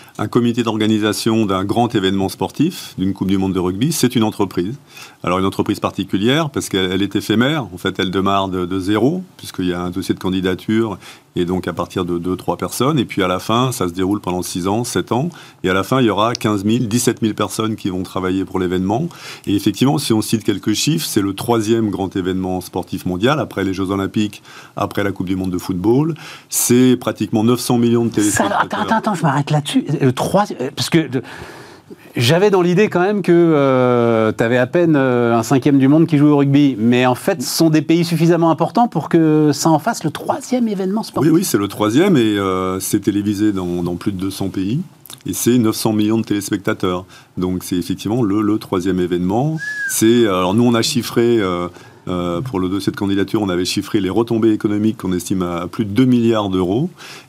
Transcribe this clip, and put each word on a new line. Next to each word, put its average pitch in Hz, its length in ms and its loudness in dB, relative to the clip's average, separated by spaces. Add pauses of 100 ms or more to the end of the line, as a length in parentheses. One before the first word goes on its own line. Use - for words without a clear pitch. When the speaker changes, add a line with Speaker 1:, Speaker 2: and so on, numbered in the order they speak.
(180)
Speaker 1:
un 107 100 -4
comité 120 360 2
d'organisation 107 840 2
d'un 95 180 -2
grand 113 320 0
événement 95 340 0
sportif, - 680 -4
d'une 95 160 -2
Coupe 95 160 -6
du 98 80 2
monde 95 160 0
de 92 60 -2
rugby, 95 320 -2
c'est - 240 0
une 113 80 2
entreprise. 101 520 -4 (480)
Alors, 90 160 -2
une 95 60 0
entreprise 98 340 -2
particulière, 104 680 -2
parce - 200 -6
qu'elle, 95 220 -2
elle 98 100 -2
est 101 140 -2
éphémère. 117 580 0
En 90 40 -12
fait, 95 220 -4
elle 92 120 -2
démarre 98 380 0
de, 90 160 -2
de 95 140 -4
zéro, 110 440 0 (140)
puisqu'il - 300 -6
y 87 60 0
a 87 80 -6
un 90 80 -4
dossier 92 260 -4
de - 40 -12
candidature, 95 800 -2 (380)
et 90 100 0
donc 90 220 -4
à 87 60 -4
partir 87 320 -4
de 87 120 -2
deux, 90 180 -4
trois 87 220 -4
personnes. 127 420 -2
Et 101 60 0
puis - 160 -4
à 92 60 2
la 90 120 0
fin, 123 320 0
ça 95 160 -2
se 85 60 -8
déroule 95 260 0
pendant 90 220 -4
six 87 260 -6
ans, 110 160 0
sept 95 280 -4
ans. 135 180 0 (340)
Et 92 60 0
à 92 40 2
la 95 100 2
fin, 131 180 0
il 117 60 4
y - 20 2
aura 104 240 0
quinze 107 320 -2
mille, 117 220 0
dix-sept 117 340 0
mille 107 140 0
personnes 110 400 -2
qui 98 140 -6
vont 92 140 -4
travailler 92 420 -2
pour 92 140 -4
l'événement. 95 480 -2 (380)
Et 101 100 0
effectivement, 123 440 2
si 147 120 -2
on 107 100 2
cite 110 220 -2
quelques 107 300 -2
chiffres, 151 320 -2
c'est - 160 0
le 98 120 0
troisième 113 580 0
grand 90 240 -4
événement 92 460 -2
sportif 90 440 -8
mondial, 107 340 0
après 101 240 -4
les 95 100 0
Jeux 92 180 -4
Olympiques, 101 500 -2 (340)
après 101 280 -4
la 98 80 -2
Coupe 92 180 -6
du 95 80 -2
monde 92 140 -4
de 92 60 -2
football, 117 580 0 (340)
c'est 123 500 4
pratiquement 107 460 -2
neuf 123 160 2
cents 123 160 0
millions 120 260 2
de 117 60 0
Speaker 2:
Ça, 110 60 -6
Speaker 1:
téléspectateurs. - 500 0
Speaker 2:
attends, 202 160 -4
attends, 208 160 0
attends, 214 180 -2
je 160 80 -4
m'arrête 143 280 0
là-dessus. 151 340 0 (160)
Le 131 100 4
trois, 160 320 0 (160)
euh, 135 160 -4
parce - 140 -6
que 160 180 2
de, 123 140 -4 (960)
j'avais 165 320 4
dans 190 120 4
l'idée 180 280 4
quand 180 100 0
même 202 220 2
que, 175 100 2
euh, 127 1000 4
t'avais 120 260 2
à 127 100 4
peine, 165 280 4
euh, 120 420 4
un 117 60 2
cinquième 139 340 4
du 131 100 4
monde 156 200 6
qui 147 100 2
joue 147 100 6
au 147 100 6
rugby. 139 400 4
Mais 123 280 4
en 127 100 2
fait, 180 260 -2
ce - 160 -6
sont 165 120 4
des 156 140 4
pays 165 200 2
suffisamment 165 480 2
importants 170 360 2
pour 160 200 -4
que 156 460 4
ça 160 160 0
en 156 100 4
fasse 233 240 -4
le 156 60 -2
troisième 247 580 -2
événement 196 360 -2
sportif. - 280 0
Speaker 1:
Oui, - 80 4
oui, 190 60 0
c'est - 140 0
le 101 80 -2
troisième 120 500 2
et, 107 200 2
euh, 92 420 -2
c'est 101 220 -2
télévisé 104 500 0
dans, 87 320 -4
dans 87 120 -4
plus 101 160 -4
de 95 60 -6
deux 95 140 -4
cents 98 180 -4
pays. 98 320 -2 (440)
Et 95 80 -6
c'est 120 240 -2
neuf 110 180 0
cents 113 180 -2
millions 107 240 0
de 110 60 -2
téléspectateurs. 98 840 -4 (320)
Donc 90 260 -4
c'est - 120 -6
effectivement 98 480 -4
le, 104 180 0
le 107 160 0
troisième 92 420 -2
événement. 95 600 0 (300)
C'est, 117 360 4
alors 92 280 2
nous, 117 100 4
on 120 100 4
a 113 80 2
chiffré... 117 580 0
Euh, 87 280 -2 (400)
euh, 87 340 -2
pour 95 180 -4
le 92 100 -2
dossier 98 220 -2
de - 60 -6
candidature, 98 440 -2
on 98 80 -2
avait 90 160 -2
chiffré - 340 -2
les 92 100 0
retombées 110 420 2
économiques 107 460 0
qu'on 95 140 -4
estime 92 320 -2
à, 87 180 -4
à 90 60 -6
plus 107 180 -4
de 98 60 -6
deux 127 140 4
milliards 113 440 2
d'euros, 95 400 0 (400)